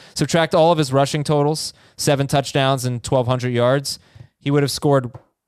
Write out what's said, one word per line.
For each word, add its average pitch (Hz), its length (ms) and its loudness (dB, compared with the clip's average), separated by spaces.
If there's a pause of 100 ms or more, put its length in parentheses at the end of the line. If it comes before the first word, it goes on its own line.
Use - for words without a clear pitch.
(160)
Subtract 160 400 0
all 165 160 6
of 165 80 2
his 139 120 -2
rushing 139 320 0
totals, 151 500 -2 (220)
seven 139 320 0
touchdowns 135 580 0
and 123 180 -4
twelve 127 240 0
hundred 127 260 -2
yards. 127 440 0 (420)
He - 100 -6
would 143 140 2
have 135 80 -2
scored 135 400 0 (360)